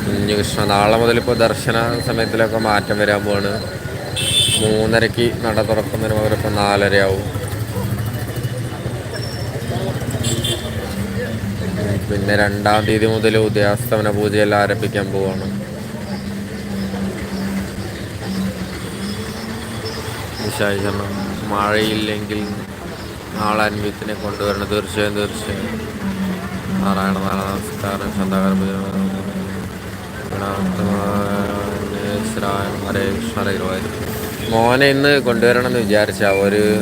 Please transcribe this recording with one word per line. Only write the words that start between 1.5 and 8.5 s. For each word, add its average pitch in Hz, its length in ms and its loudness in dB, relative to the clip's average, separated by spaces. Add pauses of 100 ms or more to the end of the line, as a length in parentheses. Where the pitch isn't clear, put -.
സമയത്തിലൊക്കെ 113 500 2 (100)
മാറ്റം 104 340 4
വരാൻ 104 240 4
പോവാണ്. 101 260 0 (1080)
മൂന്നരയ്ക്ക് 110 680 4 (160)
നട 110 160 2 (100)
തുറക്കുന്നതിന് 110 500 0
പകരം 107 200 2
ഇപ്പം 104 220 -2
നാലരയാവും. 101 640 4 (4000)